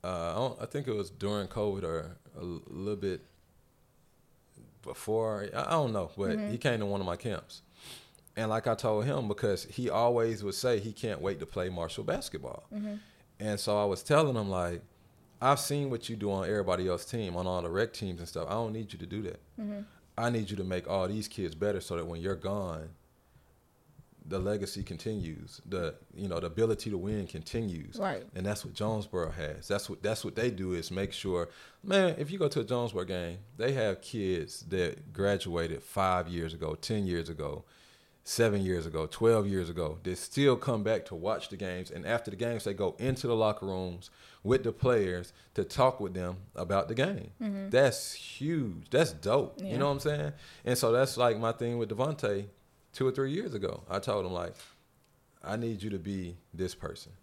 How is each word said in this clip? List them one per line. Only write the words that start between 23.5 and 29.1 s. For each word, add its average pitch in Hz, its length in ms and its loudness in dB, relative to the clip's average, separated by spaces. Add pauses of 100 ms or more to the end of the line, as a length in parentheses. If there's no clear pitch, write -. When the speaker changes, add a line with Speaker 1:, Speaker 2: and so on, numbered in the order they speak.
Speaker 1:
the 95 140 -4
legacy 98 440 -2
continues. 90 840 -6
The, 87 280 -2 (200)
you 98 140 -4
know, 82 100 0
the 87 80 -4
ability 110 440 2
to 98 60 -2
win 98 300 -2
continues." 82 720 -6
Speaker 2:
Right. 185 240 -2 (120)
Speaker 1:
And 92 100 -4
that's 104 180 -2
what 113 100 -10
Jonesboro 104 580 -2